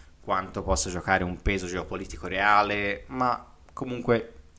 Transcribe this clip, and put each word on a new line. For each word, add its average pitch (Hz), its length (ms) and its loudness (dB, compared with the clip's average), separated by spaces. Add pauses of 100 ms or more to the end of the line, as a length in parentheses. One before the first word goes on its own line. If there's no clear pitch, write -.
(200)
quanto 95 420 -2
possa 92 280 0
giocare 92 340 2
un 90 180 -4
peso 92 260 0
geopolitico 92 600 -6
reale, 104 800 2
ma 127 460 -2 (180)
comunque 123 600 -2 (260)